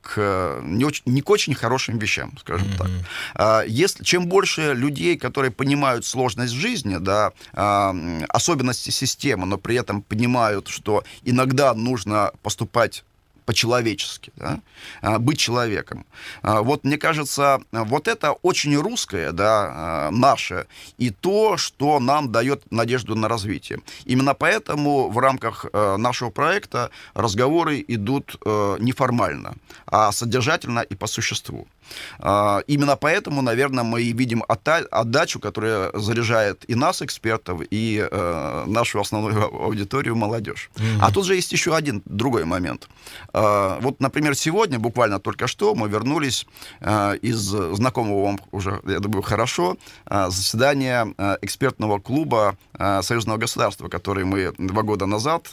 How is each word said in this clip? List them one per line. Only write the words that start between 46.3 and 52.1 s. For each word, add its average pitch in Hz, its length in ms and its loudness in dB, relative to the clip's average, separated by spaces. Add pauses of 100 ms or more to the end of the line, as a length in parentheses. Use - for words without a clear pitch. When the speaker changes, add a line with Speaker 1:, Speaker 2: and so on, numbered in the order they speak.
Speaker 1:
э, 101 400 0
из 113 180 0 (360)
знакомого 107 500 0
вам 101 140 -2 (120)
уже, 98 360 -4
я 95 120 -2
думаю, 101 220 -2
хорошо, 160 560 -2 (320)
э, 95 220 0
заседания, 123 840 0
э, 98 240 0
экспертного 107 580 -2
клуба, 117 560 2 (240)